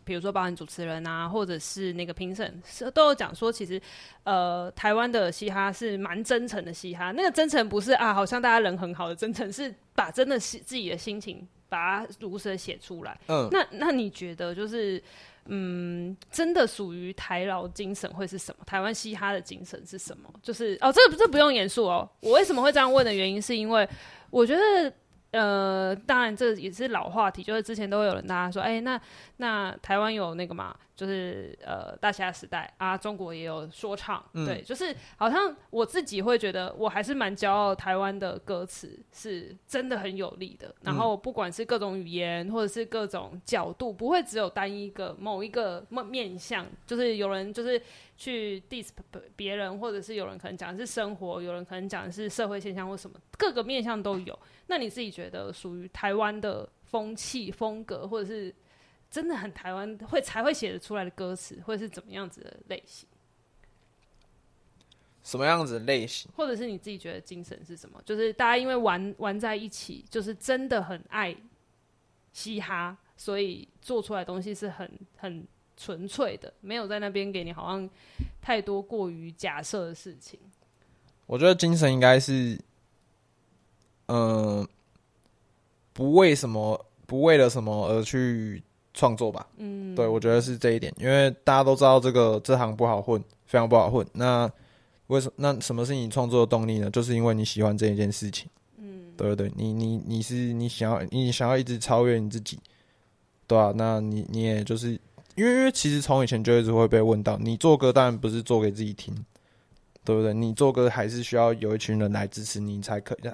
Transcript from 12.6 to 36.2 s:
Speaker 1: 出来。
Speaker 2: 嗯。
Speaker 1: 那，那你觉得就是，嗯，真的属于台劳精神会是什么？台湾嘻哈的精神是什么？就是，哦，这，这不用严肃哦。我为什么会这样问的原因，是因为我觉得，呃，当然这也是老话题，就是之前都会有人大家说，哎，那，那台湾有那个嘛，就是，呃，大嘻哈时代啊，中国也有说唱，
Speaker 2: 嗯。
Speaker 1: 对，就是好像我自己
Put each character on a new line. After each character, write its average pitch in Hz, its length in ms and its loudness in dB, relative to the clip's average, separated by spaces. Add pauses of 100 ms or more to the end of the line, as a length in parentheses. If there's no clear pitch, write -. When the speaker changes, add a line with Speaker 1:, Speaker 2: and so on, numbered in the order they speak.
Speaker 1:
出 - 260 -14
来。 - 240 -12
Speaker 2:
嗯。 143 240 0
Speaker 1:
那， 381 200 2
那 302 200 -2
你 247 180 0
觉 175 240 -12
得 175 220 -6
就 202 100 -6
是， 208 380 -4 (440)
嗯， 180 680 -6 (160)
真 339 220 0
的 330 120 4
属 196 280 -6
于 180 180 -10
台 180 320 -6
劳 185 240 -4
精 190 260 -8
神 196 200 -8
会 190 120 -8
是 190 120 -10
什 - 200 -14
么？ - 80 -20
台 196 140 -4
湾 208 160 -2
嘻 214 180 -8
哈 202 200 -2
的 185 80 -4
精 185 240 -16
神 180 200 -16
是 190 140 -14
什 - 180 -14
么？ - 240 -20
就 233 120 -8
是， 220 260 -4
哦， 262 100 6
这， 269 120 8 (160)
这 427 100 8
不 285 100 0
用 294 160 8
严 202 140 2
肃 220 180 0
哦。 175 240 0 (120)
我 220 100 2
为 330 140 8
什 311 100 0
么 247 60 2
会 277 100 6
这 285 80 4
样 262 120 6
问 262 140 6
的 220 80 0
原 190 160 0
因， 196 120 -2
是 233 160 -2
因 214 140 -2
为 214 160 4 (420)
我 247 160 6
觉 247 80 4
得， 359 400 4 (380)
呃， 196 640 2
当 247 260 2
然 220 140 0
这 233 200 2
也 190 140 -8
是 214 200 -6
老 180 200 -4
话 202 220 2
题， 190 100 -8
就 208 140 -4
是 220 80 -2
之 226 100 -8
前 208 160 -6
都 202 100 2
会 214 80 2
有 185 60 2
人 190 140 -6
大 185 80 -2
家 180 160 -2
说， 190 100 -4
哎， 226 200 -2
那， 254 180 -2 (380)
那 214 340 -4 (100)
台 196 180 0
湾 214 140 0
有 180 220 -4
那 175 100 -6
个 175 80 -10
嘛， 185 220 -10 (220)
就 196 80 -8
是， 180 580 -8
呃， - 320 -8
大 - 160 0
嘻 196 100 -6
哈 185 80 -4
时 - 160 -12
代 - 320 -8
啊， 190 200 -4
中 214 180 -8
国 180 180 -10
也 165 120 -10
有 160 260 -8
说 202 240 -8
唱， - 260 -8 (120)
Speaker 2:
嗯。 160 120 -4
Speaker 1:
对， - 160 -6
就 - 140 -10
是 339 180 -6 (220)
好 220 140 0
像 359 260 0 (140)
我 226 160 -2
自 320 180 -2
己 202 180 -6